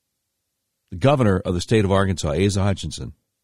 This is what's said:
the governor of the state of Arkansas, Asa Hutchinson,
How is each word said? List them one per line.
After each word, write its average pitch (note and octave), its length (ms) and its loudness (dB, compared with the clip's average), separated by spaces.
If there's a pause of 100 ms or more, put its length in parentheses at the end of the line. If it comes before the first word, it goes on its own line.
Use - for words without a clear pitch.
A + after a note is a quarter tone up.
(880)
the G2 80 -12
governor A#2 400 2
of F2+ 160 -2
the F2 80 0
state G#2+ 240 2
of F#2+ 80 0
Arkansas, F#2+ 400 0
Asa F#2+ 300 0
Hutchinson, D#2+ 500 -6 (320)